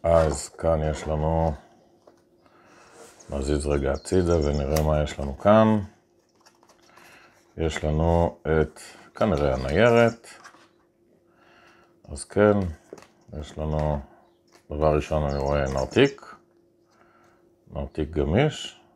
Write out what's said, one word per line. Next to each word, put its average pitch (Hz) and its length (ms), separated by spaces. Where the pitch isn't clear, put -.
אז 80 460
כאן 82 320
יש 73 180
לנו, 80 440
נזיז 71 360
רגע 69 260
הצידה 87 460
ונראה 73 440
מה 76 200
יש 73 180
לנו 69 180
כאן. 110 400
יש 78 280
לנו 82 580
את, 78 380
כנראה, 73 400
הניירת. 113 760
אז 73 160
כן, 104 320
יש - 180
לנו, 76 400
דבר 76 260
ראשון 76 280
אני 71 140
רואה 71 260
נרתיק, - 600
נרתיק 73 380
גמיש 82 680